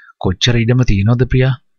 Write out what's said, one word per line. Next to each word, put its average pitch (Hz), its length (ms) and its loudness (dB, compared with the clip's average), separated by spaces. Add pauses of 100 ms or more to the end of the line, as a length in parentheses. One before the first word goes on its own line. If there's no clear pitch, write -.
(160)
කොච්චර 117 400 -2
ඉඩම 120 260 0
තියෙනවද 117 420 0
ප්‍රියා? 127 300 0 (240)